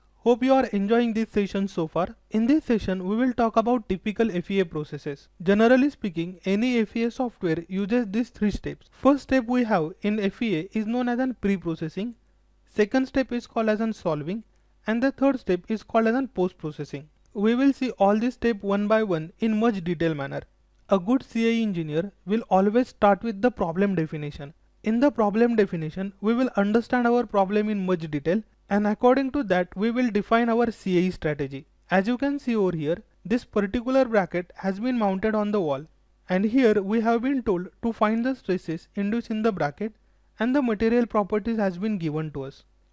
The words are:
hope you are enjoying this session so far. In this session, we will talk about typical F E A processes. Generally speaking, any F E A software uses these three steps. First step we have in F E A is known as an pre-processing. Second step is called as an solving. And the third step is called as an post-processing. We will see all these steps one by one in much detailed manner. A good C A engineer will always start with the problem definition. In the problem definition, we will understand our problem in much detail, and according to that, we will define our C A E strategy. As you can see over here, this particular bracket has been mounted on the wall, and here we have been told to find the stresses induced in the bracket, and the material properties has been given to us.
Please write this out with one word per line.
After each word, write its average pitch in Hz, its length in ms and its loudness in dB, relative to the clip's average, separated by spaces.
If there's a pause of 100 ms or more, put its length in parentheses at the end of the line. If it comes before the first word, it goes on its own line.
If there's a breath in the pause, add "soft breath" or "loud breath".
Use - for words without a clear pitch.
(180)
hope 233 260 0
you 262 100 4
are 262 140 4
enjoying 226 480 0
this 220 160 -2
session 196 360 -2
so 165 200 -4
far. 180 220 -2 (200)
In 220 160 0
this 294 180 2
session, 190 440 -2
we 208 80 -2
will 247 180 0
talk 226 240 0
about 233 320 0
typical 220 420 -2
F 175 200 -6
E 196 80 2
A 185 60 2
processes. 151 640 -10 (120)
Generally 233 480 4
speaking, 170 560 -6
any 233 320 0
F 220 180 -2
E 226 100 0
A 240 40 -2
software 175 580 -4
uses 202 440 -2
these 226 180 -2
three 208 220 -2
steps. - 400 -10
First 269 320 2
step 262 240 0
we 247 160 2
have 185 300 0 (100)
in 214 160 0
F 196 240 -2
E 190 160 0
A 180 180 -8
is 214 80 -2
known 240 240 -2
as 240 80 -2
an 262 240 -2
pre-processing. 180 720 -4 (560)
Second 254 380 2
step 262 240 -2
is 240 160 -6
called 220 220 -2
as 214 120 0
an 226 120 -2
solving. 160 500 -4 (420)
And 226 160 0
the 269 100 2
third 269 280 2
step 180 280 -2
is 220 140 -4
called 226 240 0
as 226 80 2
an 262 140 -2
post-processing. 151 840 -6 (240)
We 220 220 2
will 269 180 4
see 254 240 -4
all 202 220 4
these 240 160 -2
steps 233 260 -2
one 202 260 0
by 220 140 4
one 170 380 -4
in 220 200 0
much 214 240 0
detailed 165 340 0
manner. 139 260 -8 (460)
A 196 100 2
good 233 240 0
C 226 260 0
A 233 140 2
engineer 170 480 -4 (160)
will 226 240 -2
always 208 380 4
start 202 340 2
with 214 180 -6
the 247 80 2
problem 190 460 0
definition. 151 580 -6 (300)
In 226 160 0
the 285 100 4
problem 226 460 2
definition, 190 680 -2
we 214 140 0
will 254 220 0
understand 233 500 2
our 240 180 2
problem 208 440 0
in 202 160 -2
much 165 260 -2
detail, 160 300 0 (340)
and 208 120 2
according 254 420 2
to 285 140 -2
that, 180 320 0
we 214 160 0
will 247 180 0
define 226 400 2
our 233 220 0
C 185 260 -2
A 170 40 4
E 185 100 0
strategy. 143 540 -6 (260)
As 190 160 2
you 240 100 0
can 285 220 -2
see 233 160 -2
over 185 200 0
here, 151 220 -2 (260)
this 226 200 -2
particular 247 600 0
bracket 180 500 -2
has 190 240 -4
been 247 180 -2
mounted 208 380 0
on 208 160 -2
the 208 100 0
wall, 147 240 -2 (440)
and 185 160 0
here 214 360 4
we 214 200 0
have 233 200 0
been 262 220 -2
told 185 240 -2 (160)
to 233 100 0
find 226 320 0
the 262 80 0
stresses 180 640 -6
induced 208 340 -4
in 214 140 -4
the 226 80 2
bracket, 175 420 -6 (460)
and 247 160 0
the 294 60 2
material 233 440 2
properties 214 520 -2
has 196 200 -2
been 208 200 -4
given 156 340 -4
to 139 120 -10
us. - 200 -16 (300)